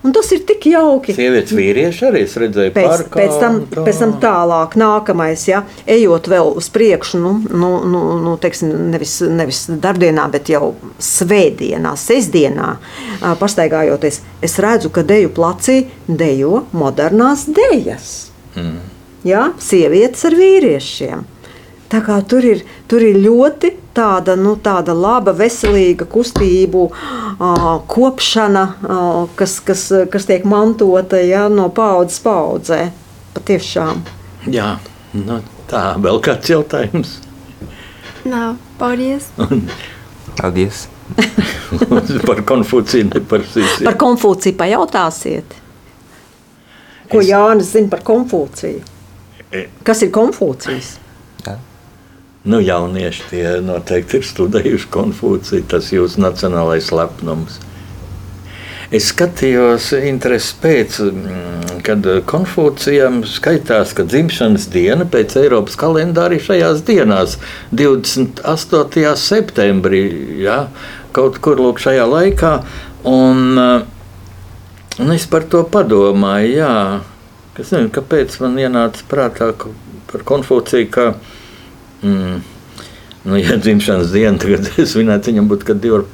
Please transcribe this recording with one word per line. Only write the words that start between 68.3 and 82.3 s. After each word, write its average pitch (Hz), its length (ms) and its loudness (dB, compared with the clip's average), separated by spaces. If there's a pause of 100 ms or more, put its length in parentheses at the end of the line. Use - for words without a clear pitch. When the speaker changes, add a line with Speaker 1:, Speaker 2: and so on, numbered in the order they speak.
Speaker 2:
astotajā 151 720 0
septembrī, 98 880 2 (380)
ja, 120 240 -2 (460)
kaut 135 280 0
kur, 151 160 2
lūk, 127 240 2
šajā 131 260 2
laikā. 165 460 2 (520)
Un, 131 540 4
eh, 123 240 2 (1160)
un 139 140 0
es 165 140 -2
par 160 160 0
to 165 220 2
padomāju, 107 920 2
jā. 107 440 0 (580)
Es - 120 -14
nezinu, 123 200 0
kāpēc 139 500 -2
man 127 180 -2
ienāca 123 500 -2
prātā, 117 480 -2
ka - 120 -12 (440)
par - 100 -10
Konfuciju, 127 680 0
ka, 120 240 0 (880)
mm, 92 400 -2 (800)